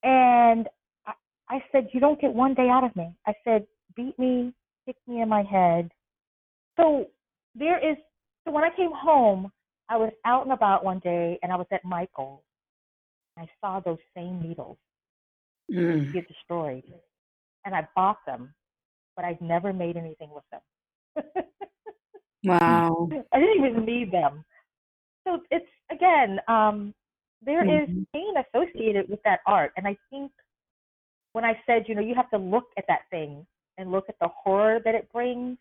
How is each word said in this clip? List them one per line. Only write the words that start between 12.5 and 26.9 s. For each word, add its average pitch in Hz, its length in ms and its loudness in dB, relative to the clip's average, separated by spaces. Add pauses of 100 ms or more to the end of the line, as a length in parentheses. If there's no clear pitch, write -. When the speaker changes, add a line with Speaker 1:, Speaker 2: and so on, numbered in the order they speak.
Speaker 1:
I 165 100 -16 (120)
saw 190 200 -6
those 170 180 -6 (180)
same 180 260 -8
needles - 360 -12 (920)
Speaker 2:
Mm. 165 420 0
Speaker 1:
get 180 160 -6
destroyed. 151 560 -8 (840)
And 190 80 -8
I 160 200 -4
bought 190 320 0
them, 131 280 -12 (600)
but 175 100 -8
I've 170 160 -8
never 170 300 -2
made 170 240 -6
anything 160 340 -14
with 147 200 -20
them. - 760 -16
<laughs> - 200 -8 (1000)
Speaker 2:
Wow. 170 640 2 (240)
Speaker 1:
I 262 80 4
didn't 370 260 4
even 226 180 0
need 233 280 -4
them. 151 320 -2 (840)
So 349 140 -4 (100)
it's, 339 160 -2 (240)
again, 285 560 2
um, 214 480 2 (480)